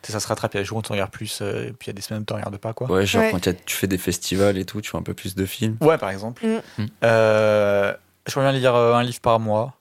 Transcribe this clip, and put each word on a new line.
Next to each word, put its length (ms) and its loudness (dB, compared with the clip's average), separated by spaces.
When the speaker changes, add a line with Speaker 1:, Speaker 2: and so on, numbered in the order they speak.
Speaker 1:
tu 40 -16
sais, 60 -10
ça 80 -4
se 80 -8
rattrape. 260 -2
Il 20 -2
y 40 0
a 20 -2
des 40 -4
jours 120 -6
où 40 -6
tu 100 -8
regardes 180 -2
plus, 320 -10
euh, 260 -6
et 40 -12
puis 140 -16
il 20 -8
y 20 -8
a 40 -10
des 80 -12
semaines 200 -8
où 40 -8
tu 80 -6
regardes 240 -8
pas, 140 -8
quoi. 180 -8
Speaker 2:
Ouais, 160 4
genre 160 2
Speaker 3:
Ouais. 100 2
Speaker 2:
quand 140 -4
il 0 -
y 60 2
a, 20 -2
tu 220 -10
fais 120 -2
des 100 0
festivals 600 0
et 60 -4
tout, 160 -10
tu 100 -12
vois 100 -6
un 40 -10
peu 100 -8
plus 200 -10
de 120 -2
films. 340 -4
Speaker 1:
Ouais, 180 6
par 120 -4
exemple. 360 -8
Speaker 3:
Mm. 360 -4
Speaker 4:
Mm. 40 -4
Speaker 1:
Euh, 880 4
je 120 -4
bien 120 4
lire, 240 4
euh, 180 6
un 80 4
livre 180 -4
par 200 4
mois 400 -2